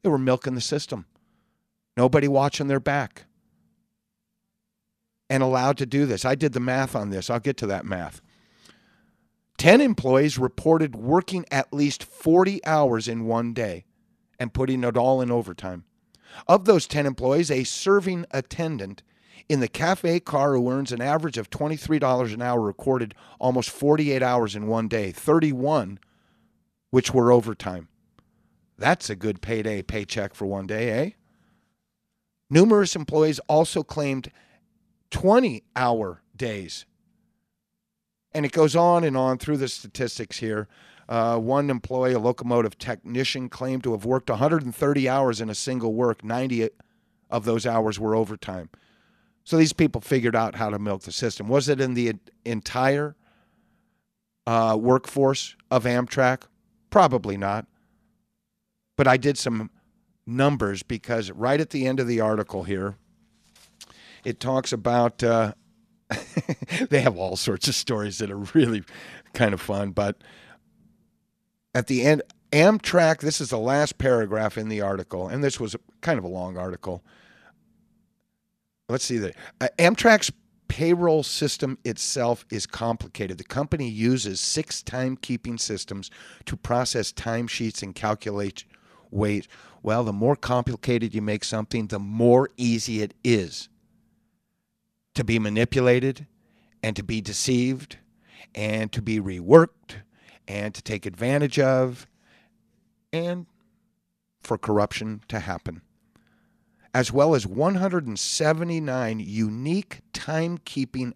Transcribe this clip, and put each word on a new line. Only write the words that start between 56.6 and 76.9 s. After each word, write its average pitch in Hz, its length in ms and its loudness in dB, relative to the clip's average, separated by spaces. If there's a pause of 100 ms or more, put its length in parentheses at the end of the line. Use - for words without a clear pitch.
Probably 120 480 4
not. 98 300 -4 (1300)
But 135 120 4
I 127 100 6
did 139 180 0
some 110 340 -4 (560)
numbers 117 560 0
because 113 500 -4
right 131 280 0
at 156 80 -4
the 135 180 -2
end 131 140 0
of 123 60 -2
the 120 140 0
article 107 420 -2
here, 98 340 -6 (1300)
it 123 140 -6
talks 131 340 -2
about, 120 520 0
uh, 113 300 2 (560)
<laughs> - 800 -6
they - 100 4
have 123 160 2
all 92 180 -4
sorts - 320 -2
of 120 80 0
stories 104 440 -4
that 107 120 -4
are 101 140 -8 (100)
really 117 300 4 (480)
kind 110 200 2
of 92 80 -2
fun, 101 300 -4
but 101 320 -2 (1500)
at 127 140 -2
the 123 160 0
end, 147 180 4 (300)
Amtrak, 165 640 4
this 151 220 -2
is 131 80 -6
the 123 100 -2
last 139 400 0
paragraph 110 580 0
in 110 120 -6
the 107 140 -4
article, 95 440 -4
and 131 160 -6
this 135 160 0
was 110 160 -8 (280)
kind 160 160 0
of 92 60 -6
a 90 40 -8
long 90 280 -8
article. 90 460 -8 (1900)